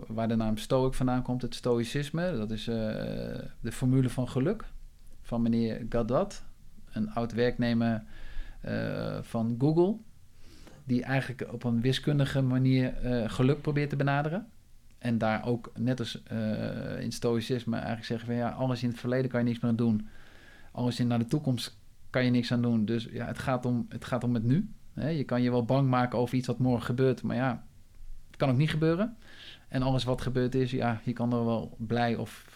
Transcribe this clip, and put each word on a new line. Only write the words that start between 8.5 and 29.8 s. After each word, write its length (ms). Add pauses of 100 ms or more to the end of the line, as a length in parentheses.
eh, 600
van 380
Google, 360 (880)
die 200
eigenlijk 500
op 100
een 180
wiskundige 600
manier, 520
eh, 360
geluk 320
probeert 280
te 60
benaderen. 520 (500)
En 200
daar 280
ook, 300
net 240
als, 240
eh, 760
in 120
stoïcisme, 640
eigenlijk 300
zeggen 220
van, 80
ja, 140
alles 340
in 60
het 100
verleden 300
kan 100
je 60
niks 140
meer 120
aan 60
doen. 300 (640)
Alles 280
in, 80
naar 120
de 60
toekomst 540 (300)
kan 160
je 60
niks 200
aan 100
doen. 240
Dus 260
ja, 140
het 140
gaat 260
om, 240
het 160
gaat 180
om 100
het 100
nu. 260 (240)
Hè, 160
je 140
kan 180
je 100
wel 140
bang 240
maken 300
over 180
iets 100
wat 100
morgen 280
gebeurt, 360
maar 140
ja, 280 (640)
het 100
kan 120
ook 80
niet 120
gebeuren. 480 (500)
En 140